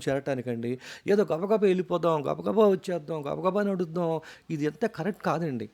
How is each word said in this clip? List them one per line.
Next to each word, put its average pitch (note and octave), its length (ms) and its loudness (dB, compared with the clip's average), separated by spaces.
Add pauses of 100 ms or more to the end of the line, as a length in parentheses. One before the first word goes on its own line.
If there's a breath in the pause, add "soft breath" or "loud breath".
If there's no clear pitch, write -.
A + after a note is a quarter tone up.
చేరటానికండి. B2+ 720 -2 (280 loud breath)
ఏదో G3+ 160 4
గబగబా E3+ 320 0
వెళ్ళిపోదాం, F3 640 2
గబగబా E3+ 460 2
వచ్చేద్దాం, E3 540 0
గబగబా D#3+ 420 0
నడుద్దాం, E3+ 560 -2 (300 loud breath)
ఇది D3+ 160 -2
ఎంత D3+ 200 0
కరెక్ట్ G#3 380 -4
కాదండి. D3 500 -2